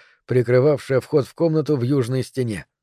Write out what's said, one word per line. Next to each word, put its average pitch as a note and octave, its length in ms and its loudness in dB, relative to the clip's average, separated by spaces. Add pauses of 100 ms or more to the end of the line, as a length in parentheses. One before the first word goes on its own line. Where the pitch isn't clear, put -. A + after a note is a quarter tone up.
(260)
прикрывавшее B2+ 760 2
вход C#3 260 0
в - 80 -20
комнату D#3 420 0
в A#2+ 60 -2
южной B2+ 400 -2
стене. A#2 440 -6 (160)